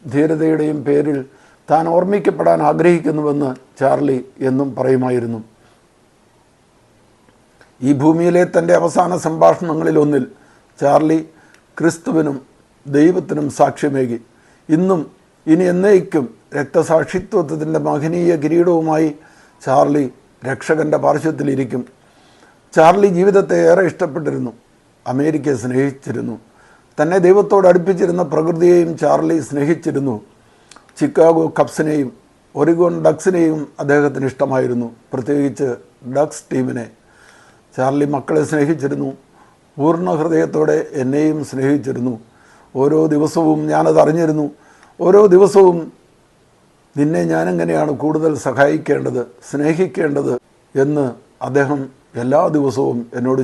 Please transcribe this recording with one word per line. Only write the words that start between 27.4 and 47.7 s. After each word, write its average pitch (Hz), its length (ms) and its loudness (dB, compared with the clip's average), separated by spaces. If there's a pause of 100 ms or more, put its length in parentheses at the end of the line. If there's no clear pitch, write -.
അടുപ്പിച്ചിരുന്ന 180 520 0 (100)
പ്രകൃതിയെയും 170 580 2 (120)
ചാർലി 156 340 0 (120)
സ്നേഹിച്ചിരുന്നു. 143 640 -2 (840)
ചിക്കാഗോ 165 460 2 (140)
കബ്സിനെയും 151 500 -2 (460)
ഒറിഗോൺ 170 400 2 (120)
ഡക്സിനെയും 160 540 0 (220)
അദ്ദേഹത്തിന് 143 480 0
ഇഷ്ടമായിരുന്നു, 127 580 -2 (240)
പ്രത്യേകിച്ച് 139 560 -2 (480)
ഡക്സ് 151 340 -4
ടീമിനെ. 127 360 -4 (880)
ചാർലി 143 300 0 (100)
മക്കളെ 151 360 -2
സ്നേഹിച്ചിരുന്നു. 143 580 -2 (680)
പൂർണ്ണ 165 320 -2 (100)
ഹൃദയത്തോടെ 156 600 0 (240)
എന്നെയും 151 360 0 (120)
സ്നേഹിച്ചിരുന്നു. 131 640 -4 (680)
ഓരോ 147 180 2 (140)
ദിവസവും 156 460 0 (120)
ഞാനത് 156 320 2
അറിഞ്ഞിരുന്നു. 156 420 0 (600)
ഓരോ 196 160 6 (120)
ദിവസവും, 190 440 6 (1200)
"നിന്നെ 156 240 0 (100)
ഞാനെങ്ങനെയാണ് 160 600 0 (100)